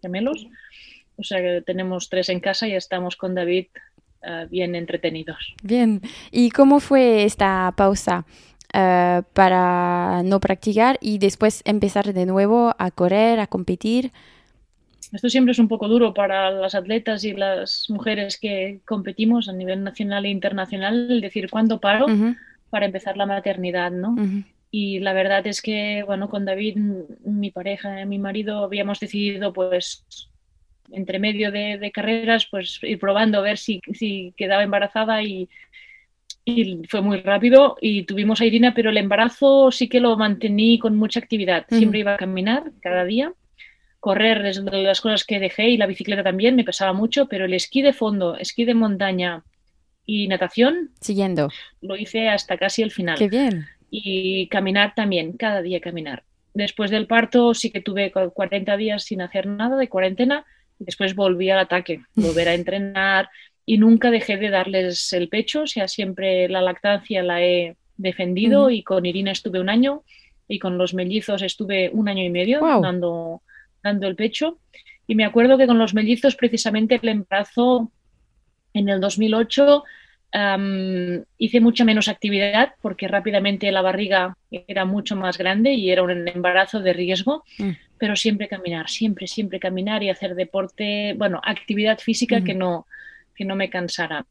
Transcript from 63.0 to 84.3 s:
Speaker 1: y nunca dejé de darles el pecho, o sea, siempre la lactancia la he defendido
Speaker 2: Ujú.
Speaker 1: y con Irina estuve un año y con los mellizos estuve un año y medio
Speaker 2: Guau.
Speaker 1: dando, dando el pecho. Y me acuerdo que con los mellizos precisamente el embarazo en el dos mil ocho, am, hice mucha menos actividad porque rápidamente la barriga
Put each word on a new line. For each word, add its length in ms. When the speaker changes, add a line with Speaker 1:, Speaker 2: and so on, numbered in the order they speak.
Speaker 1:
y 140
nunca 320
dejé 260
de 120
darles 640
el 160
pecho, 360
o 40
sea, 220
siempre 580
la 140
lactancia 600
la 220
he 320
defendido 640
Speaker 2:
Ujú. 60
Speaker 1:
y 140
con 220
Irina 260
estuve 280
un 100
año 340
y 120
con 180
los 160
mellizos 480
estuve 500
un 160
año 160
y 60
medio 320
Speaker 2:
Guau. 200
Speaker 1:
dando, 600
dando 240
el 80
pecho. 420
Y 80
me 100
acuerdo 320
que 100
con 100
los 160
mellizos 420
precisamente 640
el 80
embarazo 840
en 160
el 120
dos 180
mil 160
ocho, 480
am, 920
hice 220
mucha 260
menos 220
actividad 720
porque 260
rápidamente 640
la 100
barriga 540